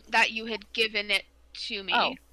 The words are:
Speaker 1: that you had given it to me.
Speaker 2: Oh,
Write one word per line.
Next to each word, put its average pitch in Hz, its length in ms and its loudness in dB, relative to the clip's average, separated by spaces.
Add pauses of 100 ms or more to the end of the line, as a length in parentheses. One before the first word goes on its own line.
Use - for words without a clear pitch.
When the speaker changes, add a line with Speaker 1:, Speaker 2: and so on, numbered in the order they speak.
Speaker 1:
that 226 220 4
you 226 140 -6
had 214 280 -8
given 214 380 0
it 196 120 2 (440)
to 202 160 -6
me. 180 120 -4
Speaker 2:
Oh, 233 180 4 (180)